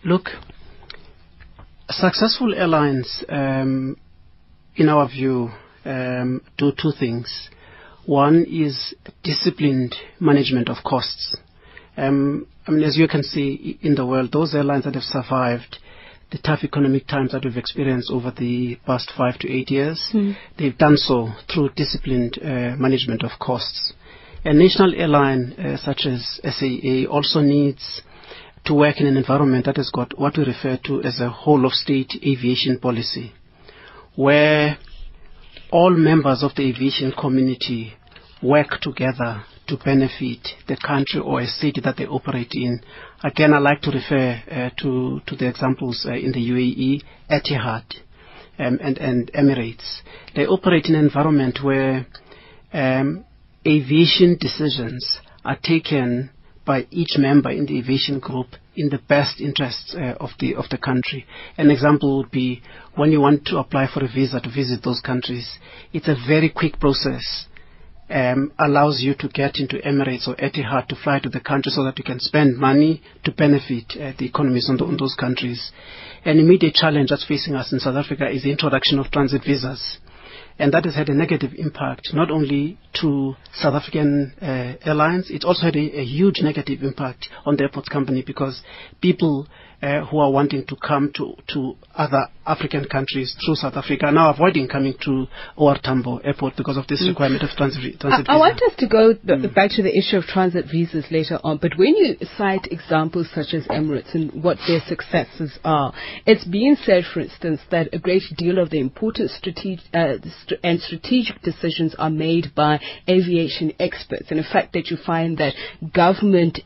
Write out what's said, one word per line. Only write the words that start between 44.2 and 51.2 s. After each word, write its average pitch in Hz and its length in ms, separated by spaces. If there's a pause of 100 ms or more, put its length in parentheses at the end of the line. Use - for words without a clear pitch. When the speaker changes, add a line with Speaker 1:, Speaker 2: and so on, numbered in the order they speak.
Speaker 1:
uh, 123 300
to, 131 460
to 135 80
the 127 120
examples, 127 640
uh, 120 40
in 131 180
the 127 100
U 120 140
A 127 40
E, 131 420 (280)
Etihad, 123 560 (720)
um, 127 240
and, 135 160
and 123 360
Emirates. 127 680 (340)
They 143 120
operate 180 400
in 160 80
an 151 100
environment 139 580